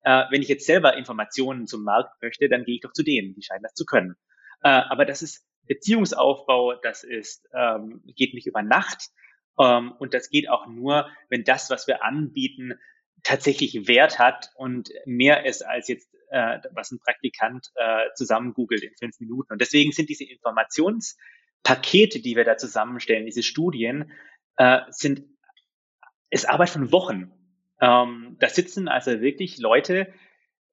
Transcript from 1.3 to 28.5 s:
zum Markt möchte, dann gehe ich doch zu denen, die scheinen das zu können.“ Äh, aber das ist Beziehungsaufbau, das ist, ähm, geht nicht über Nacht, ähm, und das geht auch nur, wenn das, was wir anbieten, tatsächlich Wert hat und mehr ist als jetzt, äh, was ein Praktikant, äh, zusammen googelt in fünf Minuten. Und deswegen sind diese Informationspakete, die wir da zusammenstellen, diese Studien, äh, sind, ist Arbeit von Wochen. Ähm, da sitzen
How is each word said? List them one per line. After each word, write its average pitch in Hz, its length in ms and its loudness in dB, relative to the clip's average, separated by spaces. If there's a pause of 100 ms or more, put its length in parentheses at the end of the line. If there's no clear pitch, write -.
zum 110 160 -10
Markt 107 380 -2
möchte, 117 260 -2
dann 123 160 -2
gehe 120 120 -6
ich 117 60 -10
doch - 120 -16
zu 160 100 -2
denen, 110 300 -4
die 101 100 -18
scheinen 98 200 -12
das 110 100 -14
zu 156 120 -10
können.“ 92 300 -2 (480)
Äh, 143 60 4
aber 135 360 4
das 139 160 -4
ist - 240 -14 (220)
Beziehungsaufbau, 135 1120 0
das 113 220 -8
ist, 117 500 -12
ähm, 113 480 -4 (140)
geht 131 180 -4
nicht 120 140 -14
über - 160 -4
Nacht, 127 460 -2 (480)
ähm, 120 420 4
und 131 140 -6
das 123 160 -4
geht 147 200 0
auch 123 180 -2
nur, 139 400 -2 (220)
wenn 120 140 -4
das, 127 260 0
was - 180 -4
wir 127 160 -2
anbieten, 131 720 -6 (500)
tatsächlich 135 640 -2
Wert 127 300 6
hat 123 380 2
und 127 340 -8 (160)
mehr 135 400 4
ist 123 200 -4
als 117 240 -6
jetzt, - 180 -10 (220)
äh, 123 300 -2 (120)
was - 200 -12
ein 123 80 -12
Praktikant, 120 760 -4
äh, 113 300 0 (100)
zusammen 117 380 -2
googelt 113 300 -4
in - 140 -16
fünf 120 220 -14
Minuten. 120 320 -12
Und 107 80 -8
deswegen 147 320 2
sind 151 180 -4
diese 147 140 -12
Informationspakete, 151 2000 0
die 117 160 -4
wir 117 80 4
da 113 120 4
zusammenstellen, 113 680 -4
diese 113 180 -6
Studien, 147 720 -4 (420)
äh, 127 240 6 (100)
sind, 139 340 -4 (1080)
ist - 200 -2
Arbeit 170 200 4
von 135 240 0
Wochen. 104 380 0 (500)
Ähm, 120 580 2
da 127 80 4
sitzen 180 400 -4